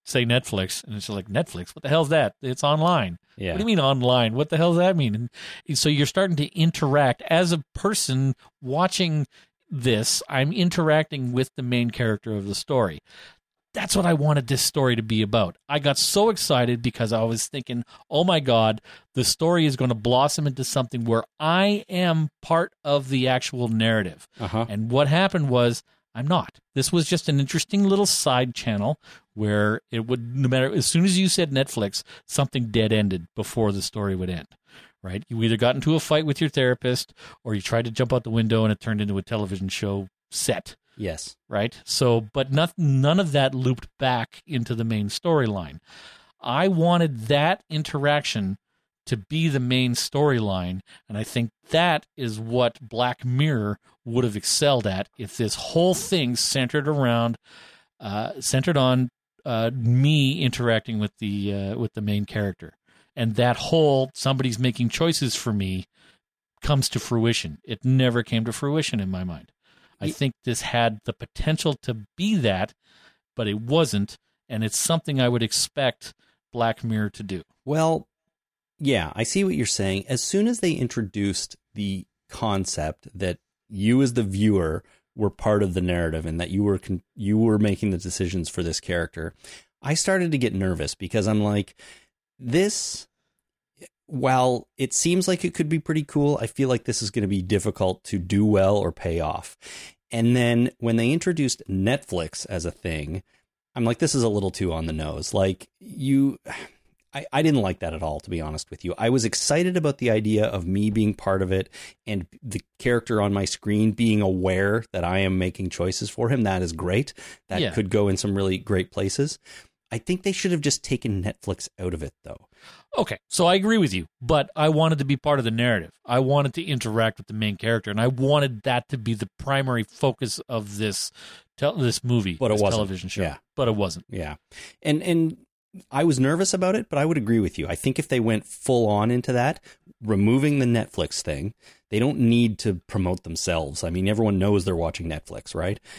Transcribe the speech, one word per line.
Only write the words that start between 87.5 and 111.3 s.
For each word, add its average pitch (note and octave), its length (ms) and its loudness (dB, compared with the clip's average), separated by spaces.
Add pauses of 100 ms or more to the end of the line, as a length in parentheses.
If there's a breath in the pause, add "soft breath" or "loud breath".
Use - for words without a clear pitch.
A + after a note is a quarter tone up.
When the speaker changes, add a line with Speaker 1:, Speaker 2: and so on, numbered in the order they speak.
Speaker 2:
making G#2 320 2
the F2+ 80 -2
decisions F2+ 500 -4
for F#2 160 -6
this E2 160 -4
character, E2 520 -6 (480 loud breath)
I C#3+ 140 -2
started F3+ 380 0
to C#3+ 60 0
get A#2 140 0
nervous F#2 440 -2
because G2 320 -2
I'm G#2+ 120 2
like, G#2 360 0 (600 loud breath)
this, D#3+ 720 -2 (1000)
while B2+ 600 0 (100)
it C3 160 -4
seems F3+ 360 0
like F3+ 160 0
it F3 100 -2
could D#3 140 -2
be D#3+ 100 0
pretty D#3 260 -2
cool, C#3+ 360 0
I A#2 60 -4
feel C3+ 220 -2
like B2 160 0
this - 160 -4
is G#2+ 100 -4
gonna G#2 180 -2
be F#2+ 140 0
difficult F#2+ 640 -2
to G2+ 140 -4
do G2 260 2
well G2+ 320 4
or F2+ 160 0
pay E2+ 280 -4
off. - 360 -6 (540 loud breath)
And A#2 260 2
then A#2+ 420 2
when A#2 180 0
they A#2 140 2
introduced D#3+ 580 -2
Netflix F#2+ 800 -2
as E2+ 180 -6
a E2+ 60 -4
thing, D#2+ 520 -6 (520)
I'm B2 100 -2
like, A#2 140 0
"This D#3 160 0
is C3 80 2
a A#2 60 2
little G2+ 220 0
too F2 220 -2
on D#2+ 140 -4
the D#2+ 60 -4
nose." D#2 420 -8
Like, F#2+ 340 0 (120)
you, C#3 580 0 (760 loud breath)
I, C#3 200 -10
I C#3+ 100 2
didn't C#3+ 200 4
like F#2 180 -2
that D#2+ 140 -6
at E2 80 -8
all, D2+ 180 -6
to - 100 -14
be E2+ 100 -4
honest D#2 300 -8
with - 140 -16
you. A2+ 120 -4
I A2+ 120 0
was B2 160 2
excited F3 520 0
about D3+ 220 0
the B2 120 0
idea G#2+ 360 2
of F#2 200 -4
me G2+ 240 0
being G#2 240 2
part F#2+ 280 -2